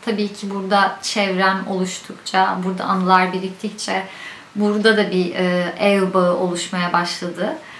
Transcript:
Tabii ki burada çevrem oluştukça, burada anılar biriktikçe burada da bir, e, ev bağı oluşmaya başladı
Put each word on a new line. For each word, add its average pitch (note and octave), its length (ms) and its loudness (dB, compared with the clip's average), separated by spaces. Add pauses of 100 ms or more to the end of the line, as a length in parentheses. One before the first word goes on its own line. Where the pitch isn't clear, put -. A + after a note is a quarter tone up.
Tabii G#3 280 -2
ki G3+ 180 -10
burada G3 520 2
çevrem F#3+ 680 0
oluştukça, F#3 960 -2
burada F#3 200 -2
anılar F#3 480 4
biriktikçe F#3+ 680 -6 (540)
burada G#3 400 4
da G3 140 2
bir, F3+ 240 0
e, F3+ 440 0
ev G3 360 2
bağı F3+ 220 4
oluşmaya F3+ 560 -2
başladı F3+ 640 -2 (240)